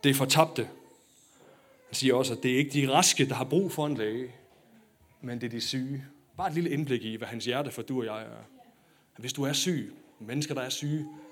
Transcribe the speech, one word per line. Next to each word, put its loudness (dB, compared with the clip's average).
det 8
fortabte. 4
Han -12
siger 4
også, 2
at -4
det 2
er 4
ikke 2
de 2
raske, 6
der -2
har -2
brug 2
for -2
en -2
læge, -4
men -6
det -4
er -4
de -6
syge. -4
Bare -4
et -2
lille 0
indblik 0
i, -6
hvad -8
hans -8
hjerte -2
for -8
du -4
og -2
jeg -6
er. -14
Hvis -8
du -2
er 0
syg, 0
mennesker, -4
der -2
er -4
syge, -2